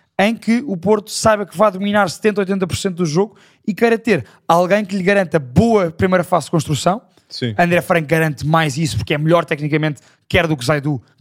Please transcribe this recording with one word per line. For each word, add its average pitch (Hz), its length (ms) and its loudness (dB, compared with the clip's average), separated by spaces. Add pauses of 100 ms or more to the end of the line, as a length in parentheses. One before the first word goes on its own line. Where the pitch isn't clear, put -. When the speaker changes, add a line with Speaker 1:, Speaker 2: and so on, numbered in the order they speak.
(200)
Speaker 1:
em 220 160 2
que 233 320 -2
o 196 100 -4
Porto 196 320 0
saiba 214 340 0
que 165 140 -12
vai 208 140 4
dominar 202 360 0
setenta, 202 320 -2
oitenta 190 280 -2
por 147 100 -6
cento 185 200 -6
do 180 80 0
jogo 170 300 0 (300)
e 208 80 -4
queira 226 240 2
ter 208 260 0 (240)
alguém 180 380 2
que 185 100 -8
lhe 196 60 -2
garanta 185 380 2
boa 180 500 2
primeira 185 340 0
fase 165 220 -2
de - 60 -10
construção. 160 500 0 (260)
Speaker 2:
Sim. 117 300 -6
Speaker 1:
André 175 240 2
Franco 165 260 -2
garante 156 380 -2
mais 156 320 0
isso 165 200 -4
porque - 180 -4
é - 20 -4
melhor 160 260 2
tecnicamente, 151 580 -4 (280)
quer 180 160 2
do 156 100 0
que 123 80 -12
Zaidu, 147 380 -2 (200)